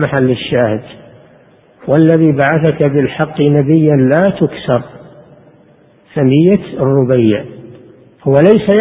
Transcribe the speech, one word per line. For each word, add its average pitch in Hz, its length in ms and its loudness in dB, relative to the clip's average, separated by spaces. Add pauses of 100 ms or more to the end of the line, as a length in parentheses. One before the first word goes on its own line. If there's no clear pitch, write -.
محل 131 240 0
الشاهد، 117 500 -4 (1040)
"والذي 160 440 2
بعثك 147 520 -2
بالحق 143 580 -4
نبيا 147 540 2
لا 143 340 2
تكسر 139 540 -4 (1300)
ثنية 156 640 0
الربيع". 127 680 0 (800)
هو 135 60 2
ليس 196 360 4 (120)